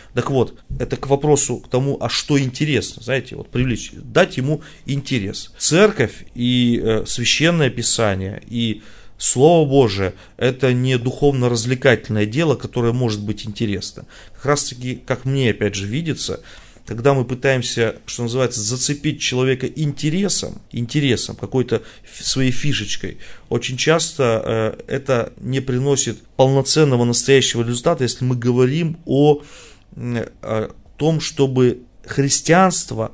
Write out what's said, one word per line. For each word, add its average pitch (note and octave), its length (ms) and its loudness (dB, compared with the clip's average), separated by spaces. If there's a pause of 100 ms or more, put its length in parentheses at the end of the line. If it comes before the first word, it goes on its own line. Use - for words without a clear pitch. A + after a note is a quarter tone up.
(160)
Так B2 160 0
вот, B2+ 240 0 (240)
это B2+ 180 -4
к - 100 -10
вопросу C#3 500 2
к - 120 -16
тому, C3+ 320 0
а B2 80 -2
что - 300 0
интересно, C3 640 -2
знаете, B2+ 320 -4
вот - 140 -12
привлечь, B2 440 -2
дать D3+ 440 2
ему C#3+ 240 -2 (260)
интерес. B2 680 -4
Церковь E3+ 760 2
и, A#2+ 480 2
э, A2 240 0
священное D3+ 640 2
писание, G#2 800 -2
и A#2 360 -4 (340)
Слово D#3 500 4
Божие — G2+ 460 2 (240)
это B2+ 340 0
не B2+ 260 2
духовно-развлекательное B2 1300 2
дело, C3+ 300 0
которое A#2 380 -2
может A#2 280 -2
быть G#2 240 -6
интересно. - 600 -6 (300)
Как - 100 -12
раз-таки, B2+ 500 -2 (100)
как B2+ 200 -4
мне, C3+ 240 0
опять G2+ 260 -2
же, G2 120 -6
видится, D3 520 -6 (460)
когда A#2 280 2
мы C3 120 2
пытаемся, B2 720 0 (100)
что - 180 -8
называется, B2 380 -2
зацепить B2+ 580 -4
человека C3 480 0
интересом, D#3 960 -2 (100)
интересом, A#2+ 640 -2
какой-то - 460 -2 (220)
ф-, - 220 -14
своей C3 260 2
фишечкой, - 640 -2 (320)
очень A#2 260 -4
часто, A#2 1000 0 (120)
э, - 80 -10
это B2 460 -2
не C3 180 -4
приносит C3 600 0 (180)
полноценного C3+ 640 4
настоящего A#2+ 600 2
результата, C3 420 -2
если - 180 -4
мы B2+ 140 0
говорим B2+ 680 0
о, C#3+ 360 4 (560)
м, A#2+ 280 -4 (160)
о A2 280 -4 (260)
том, D#3+ 240 0
чтобы B2+ 600 2 (260)
христианство C#3 1080 2